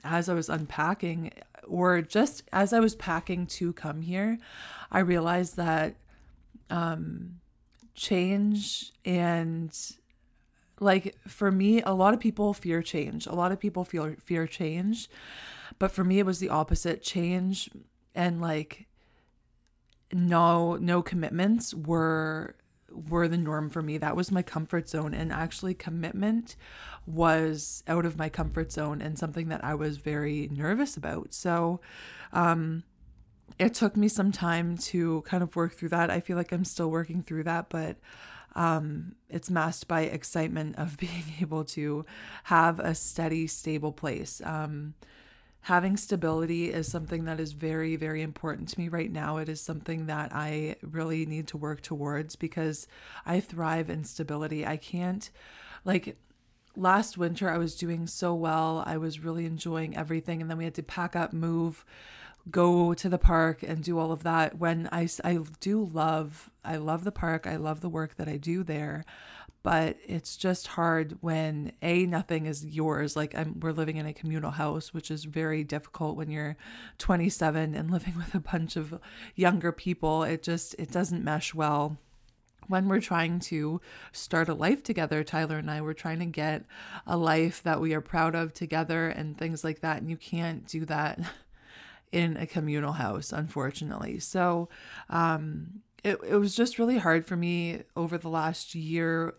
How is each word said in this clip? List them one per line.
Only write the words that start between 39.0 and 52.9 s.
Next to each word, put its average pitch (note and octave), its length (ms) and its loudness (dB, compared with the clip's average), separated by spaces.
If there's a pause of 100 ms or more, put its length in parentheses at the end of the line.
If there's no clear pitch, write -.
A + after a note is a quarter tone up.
it's E3+ 220 -6
masked E3 380 0
by D#3+ 140 2
excitement D#3 760 -4
of D#3+ 180 -4
<laughs> - 20 -12
being E3+ 260 -6 (160)
able D#3 240 -2
to D3 400 -4 (400)
have E3 340 6
a D#3+ 160 0
steady, D#3+ 540 -2
stable D3+ 440 -4
place. - 520 -6
Um, D3+ 500 -6 (640)
having F#3 360 4
stability E3 720 0
is D#3+ 160 -2
something E3 380 -4
that D#3+ 160 -4
is D3+ 120 -4
very, D#3+ 440 -2
very D#3 240 -2
important D#3 480 -6
to - 100 -10
me E3+ 100 -2
right E3 220 -2
now. D3+ 280 -4
It D#3 100 -4
is D#3 140 -6
something D#3+ 440 -6
that D3+ 280 -4
I D3+ 480 -4
really D#3+ 420 -2
need D#3 240 -6
to - 80 -10
work D3 240 -6
towards D3 560 -4
because D#3+ 500 -4 (380)